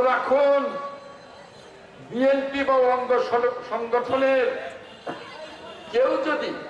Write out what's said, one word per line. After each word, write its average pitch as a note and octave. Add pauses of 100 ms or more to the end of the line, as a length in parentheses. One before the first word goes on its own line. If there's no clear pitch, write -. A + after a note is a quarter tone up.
(120)
রাখুন C#4 (1500)
বিএনপি C4+
বা C4 (160)
অঙ্গ B3 (180)
সং-, A#3+ (140)
সংগঠনের B3 (1500)
কেউ C4 (160)
যদি C#4+ (180)